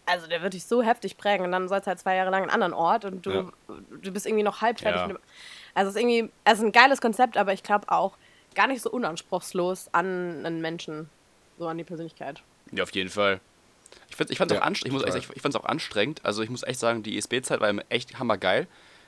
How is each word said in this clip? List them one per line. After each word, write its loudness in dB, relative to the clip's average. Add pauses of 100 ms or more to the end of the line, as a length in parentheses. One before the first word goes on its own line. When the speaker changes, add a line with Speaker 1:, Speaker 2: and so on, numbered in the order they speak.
Speaker 1:
also -2
der -2
wird -2
dich -10
so 2
heftig 0
prägen 2
und -2
dann 0
sollst -2
du 2
halt -2
zwei 0
Jahre 2
lang 2
an -2
einen 4
anderen 0
Ort 2
und -8
du, -4
Speaker 2:
Ja. 0 (560)
Speaker 1:
du -10
bist -6
irgendwie 0
noch -2
halb 0
fertig 0
Speaker 3:
Ja. -2
Speaker 1:
mit -8
dem, -20 (540)
also 2
es -6
ist 0
irgendwie, 2 (140)
also 6
ein 2
geiles 8
Konzept, 2
aber 2
ich -4
glaub 0
auch 0 (400)
gar 4
nicht -2
so -4
unanspruchslos -4
an -2
einen -4
Menschen, -8 (500)
so -6
an -6
die -8
Persönlichkeit. -12 (300)
Speaker 3:
Ja, -4
auf -6
jeden -2
Fall. 2 (680)
Ich -18
find's, -4
ich -2
fand's 2
Speaker 2:
Ja, 2
Speaker 3:
auch 2
anst-, -2
ich -4
muss 0
Speaker 2:
total. -2
Speaker 3:
ehrlich, -8
ich -16
fand's -2
auch -8
anstrengend. -2
Also 0
ich -4
muss -8
echt -6
sagen, 0
die -6
E -2
S -4
B-Zeit -2
war 4
immer 0
echt -2
hammergeil. 2 (400)